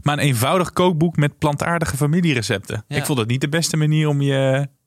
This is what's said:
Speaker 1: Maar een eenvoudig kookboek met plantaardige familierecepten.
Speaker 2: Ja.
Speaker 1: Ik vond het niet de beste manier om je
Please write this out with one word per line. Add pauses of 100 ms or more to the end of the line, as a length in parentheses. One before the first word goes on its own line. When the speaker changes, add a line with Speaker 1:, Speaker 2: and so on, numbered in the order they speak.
Speaker 1:
Maar
een
eenvoudig
kookboek
met
plantaardige
familierecepten.
Speaker 2:
Ja.
Speaker 1:
Ik
vond
het
niet
de
beste
manier
om
je (180)